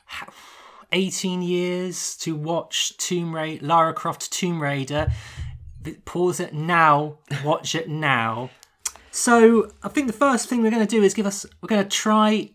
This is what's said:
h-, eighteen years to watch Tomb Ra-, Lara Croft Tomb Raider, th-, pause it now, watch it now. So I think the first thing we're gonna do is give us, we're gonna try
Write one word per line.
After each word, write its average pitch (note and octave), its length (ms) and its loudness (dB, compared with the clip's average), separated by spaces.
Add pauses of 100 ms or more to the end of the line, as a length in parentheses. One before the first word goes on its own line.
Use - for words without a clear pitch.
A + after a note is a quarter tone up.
(220)
h-, - 60 -16 (640)
eighteen F3+ 500 -2
years F3+ 760 -4
to E3 180 -6
watch D#3 640 -4
Tomb E3+ 380 -4
Ra-, D#3 260 -6
Lara D#3+ 320 2
Croft - 400 -6
Tomb E3+ 300 -2
Raider, C#3+ 480 -2 (720)
th-, - 200 -14
pause F3+ 360 -2
it F3+ 140 -6
now, D3+ 640 2 (260)
watch D3+ 300 -2
it F3+ 140 -6
now. B2+ 600 -2 (640)
So A#3 600 6 (100)
I G3+ 60 -8
think C#4+ 180 -2
the A3+ 60 -2
first C4+ 360 2
thing A#3+ 140 0
we're A3 80 4
gonna A3+ 160 2
do A3 160 2
is G3 120 6
give G#3 120 -2
us, G3 180 -6 (160)
we're F3 80 -14
gonna G3+ 160 2
try G#3+ 720 2